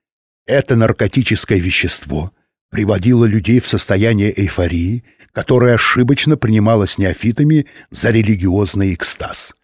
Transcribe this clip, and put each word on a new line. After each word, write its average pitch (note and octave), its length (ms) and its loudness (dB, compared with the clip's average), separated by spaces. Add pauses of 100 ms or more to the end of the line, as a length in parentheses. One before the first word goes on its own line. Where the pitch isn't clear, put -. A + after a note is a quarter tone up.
(460)
Это C3+ 300 0
наркотическое A2+ 800 0
вещество E2+ 760 -4 (380)
приводило G#2+ 540 2
людей A2+ 380 2
в - 60 -8
состояние G#2 720 0
эйфории, F2 680 -2 (260)
которое B2 440 2
ошибочно C3+ 600 2
принималось A2 640 2
неофитами A#2+ 680 0 (260)
за A2+ 200 -2
религиозный G2 800 0
экстаз. - 720 -8